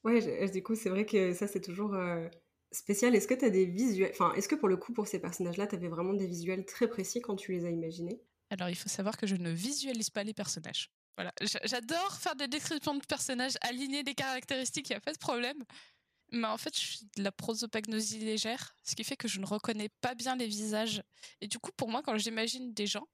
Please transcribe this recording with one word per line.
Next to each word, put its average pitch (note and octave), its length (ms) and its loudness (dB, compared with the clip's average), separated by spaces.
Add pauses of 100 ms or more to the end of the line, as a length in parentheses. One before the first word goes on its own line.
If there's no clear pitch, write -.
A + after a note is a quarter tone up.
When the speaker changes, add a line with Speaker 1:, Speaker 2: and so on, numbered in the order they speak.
Speaker 1:
Ouais, A3+ 160 8
je, G3 320 2
du F#3 100 0
coup, A3+ 120 0
c'est G#3+ 140 0
vrai G3 160 4
que F#3+ 300 6
ça, G3+ 120 -2
c'est G3+ 140 0
toujours, G3 340 -2
euh, F3 320 0 (460)
spécial. A#3+ 420 4
Est-ce G3 120 6
que - 80 6
t'as B3+ 160 6
des F#3+ 160 8
visuels, F#3+ 460 4
enfin, E3+ 220 6
est-ce G3 140 0
que D#4 60 4
pour C4 140 2
le F#3 80 6
coup, - 160 -6
pour G#3+ 160 0
ces F#3 120 -2
personnages-là, F3 460 -2
t'avais F3 220 -4
vraiment E3+ 260 0
des G3 120 0
visuels F3 380 -2
très - 240 0
précis A3+ 320 -2
quand G#3 160 -4
tu F#3+ 160 -6
les F3 140 0
as E3+ 40 -2
imaginés ? E3+ 500 -4 (300)
Speaker 2:
Alors, F3+ 180 -2
il F3 80 -2
faut - 120 -6
savoir G3+ 280 0
que A3 100 0
je G3 100 4
ne F3 140 0
visualise A#3+ 600 0
pas G#3 140 -2
les G#3+ 100 -4
personnages. - 560 -4 (260)
Voilà, F3+ 240 -4
j'a-, - 240 0
j'adore B3 560 0
faire D#4+ 160 0
des C#4+ 120 -2
descriptions D4 460 -2
de C#4 100 -2
personnages, C4 580 -2
aligner C4+ 420 -2
des C4+ 100 -2
caractéristiques, C4 760 -2
y A#3 40 0
a G3+ 60 -4
pas D4 120 -4
de D#4 60 -8
problème. B3+ 460 -2 (680)
Mais A#3 140 0
en A3 120 -2
fait, - 180 -6
je - 80 -2
suis - 320 -8
de G3+ 60 -2
la G3 100 0
prosopagnosie A3 840 -2
légère, A3 680 -2
ce - 100 -4
qui A3 100 -6
fait C4+ 120 -4
que - 120 -6
je G3 120 -2
ne F#3+ 60 -2
reconnais G#3+ 420 -2 (120)
pas B3+ 140 -2
bien B3 220 -2
les A#3+ 120 0
visages. G#3+ 540 0 (380)
Et - 80 -8
du A#3+ 100 -4
coup, - 180 -10
pour A#3+ 120 0
moi, A#3 160 0
quand A#3 140 0
j'imagine A3+ 560 -2
des G#3 120 0
gens G#3 280 -2